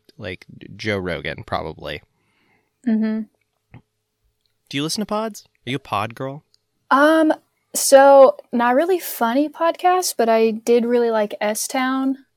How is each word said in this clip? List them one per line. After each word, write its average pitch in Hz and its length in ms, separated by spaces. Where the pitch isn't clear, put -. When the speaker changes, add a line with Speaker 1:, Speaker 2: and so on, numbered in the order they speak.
Speaker 1:
like, 92 260
Joe 104 220
Rogan, 82 460
probably. 78 580
Speaker 2:
Mm-hmm. 220 360
Speaker 1:
Do - 80
you 139 60
listen 165 200
to 202 40
pods? 214 380
Are 120 40
you 139 60
a - 40
pod 110 340
girl? 139 300
Speaker 2:
Um, 311 420
so 277 600
not 240 220
really 339 240
funny 262 500
podcasts, 349 680
but 226 120
I 226 220
did 233 340
really 240 260
like 214 300
S-Town, 262 800